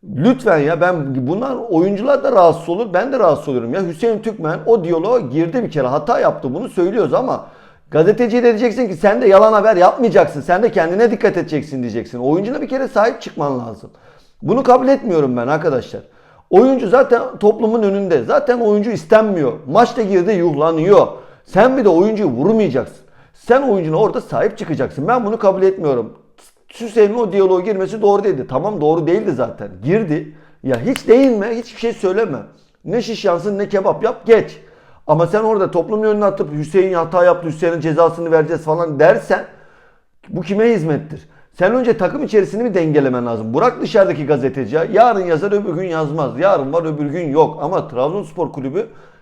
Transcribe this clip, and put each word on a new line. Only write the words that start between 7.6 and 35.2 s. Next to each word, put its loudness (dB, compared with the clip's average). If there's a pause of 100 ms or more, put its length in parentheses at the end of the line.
gazeteciye 2
de 4
diyeceksin 0
ki -6
sen 0
de 4
yalan 8
haber 4
yapmayacaksın, 2
sen 0
de 2
kendine 2
dikkat 0
edeceksin -4
diyeceksin. -8
Oyuncuna -2
bir -8
kere -4
sahip 0
çıkman -6
lazım. -14 (520)
Bunu 0
kabul 4
etmiyorum 2
ben -2
arkadaşlar. -2 (480)
Oyuncu 4
zaten 4 (180)
toplumun 2
önünde, 0
zaten 0
oyuncu 0
istenmiyor. 2 (140)
Maçta 2
girdi, 0
yuhlanıyor. 2 (380)
Sen 2
bir 0
de 6
oyuncuyu 2
vurmayacaksın. -2 (300)
Sen 2
oyuncuna 0
orada 0
sahip -4
çıkacaksın. -6
Ben 0
bunu -4
kabul 0
etmiyorum. 0 (680)
Hüseyin'in 2
o -2
diyaloğa 2
girmesi -4
doğru 2
değildi. -2
Tamam, -4
doğru 0
değildi -2
zaten. -6 (160)
Girdi. -2 (260)
Ya -2
hiç -6
değinme, 2
hiçbir -14
şey -4
söyleme. -4 (460)
Ne -4
şiş -10
yansın -2
ne -4
kebap -2
yap, -4
geç. 2 (480)
Ama 2